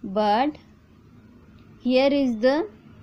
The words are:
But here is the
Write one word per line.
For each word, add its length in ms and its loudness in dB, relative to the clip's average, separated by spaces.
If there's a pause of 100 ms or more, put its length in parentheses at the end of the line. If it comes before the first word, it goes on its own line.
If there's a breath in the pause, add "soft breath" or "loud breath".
But 540 -2 (1200)
here 300 2
is 280 0
the 280 0 (360)